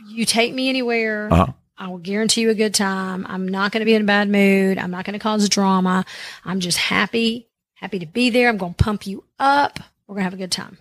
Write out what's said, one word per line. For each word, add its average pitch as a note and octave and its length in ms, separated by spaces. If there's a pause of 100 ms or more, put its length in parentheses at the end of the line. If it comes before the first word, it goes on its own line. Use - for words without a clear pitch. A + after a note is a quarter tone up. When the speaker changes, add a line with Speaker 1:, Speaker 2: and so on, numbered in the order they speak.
Speaker 1:
you A3 180
take A#3 300
me C4 160
anywhere, A3+ 600
Speaker 2:
Uh-huh. - 220 (280)
Speaker 1:
I F#3+ 60
will F#3 120
guarantee G#3 420
you A3+ 100
a A3 60
good G#3+ 180
time. F#3+ 540
I'm F#3 180
not F#3+ 240
gonna A3 140
be A3 100
in G#3+ 80
a - 20
bad G3+ 240
mood. G3 500
I'm F3+ 120
not F3+ 140
gonna G3+ 160
cause G#3+ 280
drama. F#3 560 (400)
I'm F3+ 140
just F3 180
happy, A3+ 720 (280)
happy G#3 260
to E3+ 60
be A#3+ 240
there. A#3+ 180
I'm A3+ 80
gonna F3 180
pump - 320
you G3 160 (160)
up. C#4 400 (300)
We're G3 80
gonna G3 80
have F#3 100
a F#3 40
good F#3 120
time. - 300